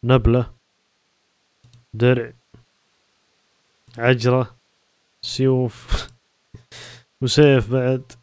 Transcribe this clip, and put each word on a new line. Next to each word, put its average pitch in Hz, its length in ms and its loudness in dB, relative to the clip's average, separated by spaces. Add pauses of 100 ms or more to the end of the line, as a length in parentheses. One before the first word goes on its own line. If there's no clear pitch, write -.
نبلة. 120 500 2 (1400)
درع. 120 400 -2 (1600)
عجرة. 123 580 0 (640)
سيوف. - 880 -4 (400)
<laughs> - 720 -20
وسيف 131 500 2
بعد. 131 400 -4 (120)